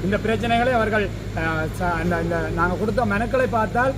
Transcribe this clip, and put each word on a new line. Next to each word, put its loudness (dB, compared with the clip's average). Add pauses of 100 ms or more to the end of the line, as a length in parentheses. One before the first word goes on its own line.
இந்த 0
பிரச்சனைகளை 2
அவர்கள், 2 (280)
ஆ, 0 (240)
ச-, 0
இந்த, 0
இந்த -2
நாங்கள் 0
கொடுத்த 0
மனுக்களை 0
பார்த்தால் 0